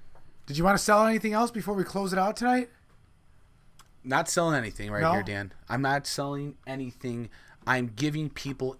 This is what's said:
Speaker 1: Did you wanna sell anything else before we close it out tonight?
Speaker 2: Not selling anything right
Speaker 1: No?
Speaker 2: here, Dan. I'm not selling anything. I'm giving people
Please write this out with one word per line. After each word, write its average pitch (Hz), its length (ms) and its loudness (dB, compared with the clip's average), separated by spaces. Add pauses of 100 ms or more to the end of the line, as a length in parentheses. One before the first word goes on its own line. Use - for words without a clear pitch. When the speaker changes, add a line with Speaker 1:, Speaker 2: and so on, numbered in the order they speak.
(480)
Speaker 1:
Did 143 100 -6
you 165 60 2
wanna 196 140 6
sell 214 280 6
anything 220 280 2
else 233 180 2
before 208 220 -4
we 196 100 0
close 190 280 -2
it 190 80 0
out 208 160 2
tonight? 247 340 2 (1300)
Speaker 2:
Not 139 260 2
selling 165 280 2
anything 104 340 -4
right 104 100 0
Speaker 1:
No? 165 120 4
Speaker 2:
here, 196 100 0
Dan. 101 300 -6 (160)
I'm 120 120 0
not 139 260 0
selling 143 480 -4 (100)
anything. 127 640 -8 (380)
I'm 123 280 2
giving 151 340 -2
people 131 500 -6